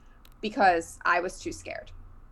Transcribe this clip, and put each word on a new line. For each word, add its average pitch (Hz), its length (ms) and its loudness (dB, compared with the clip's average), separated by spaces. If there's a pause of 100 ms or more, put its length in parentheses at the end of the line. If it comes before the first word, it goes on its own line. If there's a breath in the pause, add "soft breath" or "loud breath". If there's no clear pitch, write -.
(400)
because 190 640 4
I 175 160 4
was 185 180 -4
too - 140 -8
scared. - 400 -12 (400)